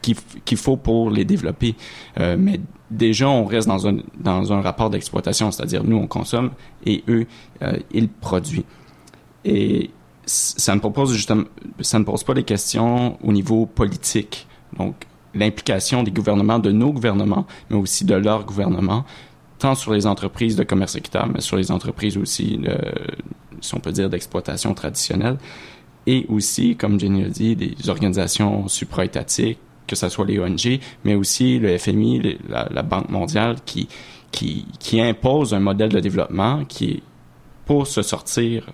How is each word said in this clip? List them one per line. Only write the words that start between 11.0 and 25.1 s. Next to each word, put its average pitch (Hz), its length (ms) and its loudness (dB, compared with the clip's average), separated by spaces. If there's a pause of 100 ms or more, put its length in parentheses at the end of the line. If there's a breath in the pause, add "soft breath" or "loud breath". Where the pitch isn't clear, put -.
justement, 107 320 2 (360)
ça - 180 0
ne 104 60 4
pose 104 200 -2
pas 127 100 0
les 131 100 2
questions 120 760 0
au 107 100 2
niveau 107 340 4
politique. - 800 -2 (320 loud breath)
Donc, 95 160 -4 (400)
l'implication 104 680 0
des 107 80 0
gouvernements, 104 480 2
de 101 140 2
nos 120 200 4
gouvernements, 104 540 2 (220 loud breath)
mais 110 80 0
aussi 101 280 0
de 139 100 4
leurs 104 300 2
gouvernements, 98 600 0 (540 loud breath)
tant 135 160 2
sur 110 180 -2
les 104 140 2
entreprises 104 500 0
de 92 80 2
commerce 95 320 0
équitable, - 380 -2
mais - 60 -2
sur - 160 -2
les 92 140 0
entreprises 101 460 -2
aussi, - 500 -2
euh, - 100 -2 (840)
si - 140 -8
on - 40 -4
peut - 140 -6
dire, 95 160 0
d'exploitation 90 680 -4
traditionnelle, 104 640 -2 (680 loud breath)